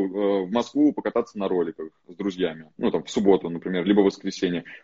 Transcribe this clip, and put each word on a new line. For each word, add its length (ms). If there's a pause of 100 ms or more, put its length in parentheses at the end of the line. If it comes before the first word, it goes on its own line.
э, 420
в 60
Москву 400
покататься 480
на 80
роликах 400 (220)
с 60
друзьями. 640
Ну, 140
там, 140
в 40
субботу, 400
например, 360
либо 160
в 40
воскресенье. 600 (180)